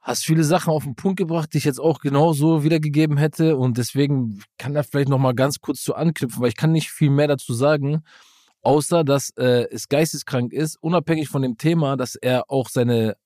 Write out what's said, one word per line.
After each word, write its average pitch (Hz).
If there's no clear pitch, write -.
Hast -
viele 160
Sachen 151
auf 156
den 139
Punkt 190
gebracht, 165
die 151
ich -
jetzt 131
auch 156
genauso 147
wiedergegeben 156
hätte. 156
Und 127
deswegen 127
kann 135
da 147
vielleicht 143
noch 135
mal 131
ganz 131
kurz -
zu -
anknüpfen, 143
weil 123
ich 110
kann 160
nicht 156
viel 151
mehr 143
dazu 135
sagen, 143
außer 151
dass, 139
äh, 123
es 113
geisteskrank 143
ist, 156
unabhängig 160
von 139
dem 123
Thema, 156
dass 123
er 127
auch 135
seine 117